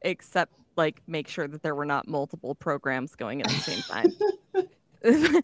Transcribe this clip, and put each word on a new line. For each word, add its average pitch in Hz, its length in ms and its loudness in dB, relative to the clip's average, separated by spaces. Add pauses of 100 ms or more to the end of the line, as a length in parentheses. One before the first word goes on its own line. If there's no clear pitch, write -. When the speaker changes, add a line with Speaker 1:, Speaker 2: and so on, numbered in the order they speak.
Speaker 1:
except, - 500 -2 (240)
like, 156 300 0
make 160 220 -6
sure 156 200 -6
that 151 140 -12
there 151 120 -2
were 143 100 -2
not 143 240 -2
multiple 143 460 -4
programs 135 600 -2
going 123 280 -6
at - 60 -2
the 143 120 -2
same - 220 -6
time. - 300 0 (920)
Speaker 2:
<laughs> 311 420 6